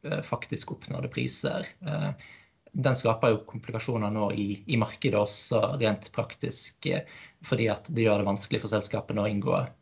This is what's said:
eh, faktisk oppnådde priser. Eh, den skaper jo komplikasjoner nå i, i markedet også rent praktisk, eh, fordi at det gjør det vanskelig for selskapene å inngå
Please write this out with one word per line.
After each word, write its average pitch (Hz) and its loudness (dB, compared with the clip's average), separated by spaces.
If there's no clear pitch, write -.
eh, 98 -2
faktisk - -6
oppnådde 127 -6
priser. - -4
Eh, 147 -4
den 131 2
skaper 123 4
jo - -6
komplikasjoner 110 -2
nå 104 2
i, 101 0
i 120 4
markedet - 2
også 107 2
rent 107 2
praktisk, - -4
eh, - 0
fordi 113 2
at - -12
det 117 4
gjør 101 6
det 98 2
vanskelig 98 -2
for 104 -4
selskapene 107 0
å - -
inngå 101 2